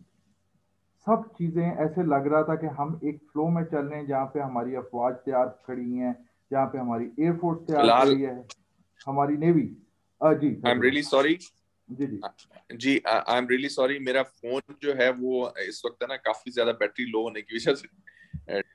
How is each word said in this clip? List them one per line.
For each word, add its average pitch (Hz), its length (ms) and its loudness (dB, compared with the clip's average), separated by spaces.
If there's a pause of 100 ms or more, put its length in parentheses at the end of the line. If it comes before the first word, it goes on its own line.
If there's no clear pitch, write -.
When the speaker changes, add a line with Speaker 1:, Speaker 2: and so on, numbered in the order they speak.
(1040)
Speaker 1:
सब 220 180 2 (140)
चीजें 170 240 -2
ऐसे 170 420 0
लग 143 240 2
रहा 156 160 4
था 156 120 0
कि 160 120 -4
हम 147 360 -6
एक 147 140 -4
फ्लो 156 300 -4
में 170 160 2
चल 156 220 -4
रहे 147 140 -8
हैं, 143 80 -10
जहाँ 135 180 -2
पे 143 140 -6
हमारी 127 360 -4
अफवाज 123 380 -2
तैयार 127 540 -2
खड़ी 123 280 -6
हैं, 123 300 -4 (260)
जहाँ 135 140 2
पे 127 120 -8
हमारी 120 280 -4 (140)
एयरफोर्स 165 400 0
तैयार 151 220 0
Speaker 2:
फिलहाल 131 320 8
Speaker 1:
खड़ी 139 80 2
है, 127 240 -6 (640)
हमारी 143 300 0
Navy। 156 400 2 (440)
अ, 156 120 6
जी, 135 340 0
Speaker 2:
I'm 120 120 4
really 135 340 2
sorry। 147 240 4 (540)
Speaker 1:
जी, 131 160 -4
जी। 104 140 -8 (540)
Speaker 2:
जी, 131 240 2
I, 113 400 2
I'm 127 60 -2
really 131 340 -2
sorry, 135 260 0
मेरा 127 180 2
phone 127 380 -6 (200)
जो 143 120 -2
है 127 180 4
वो 123 380 -2
इस 98 360 -10
वक्त 120 240 -6
ना 135 60 -8
काफी 113 360 -4
ज्यादा 117 200 0
battery 104 340 -4
लो 110 180 -2
होने 107 180 -8
की 110 140 -14
वजह 139 180 0
से। - 280 -10 (720)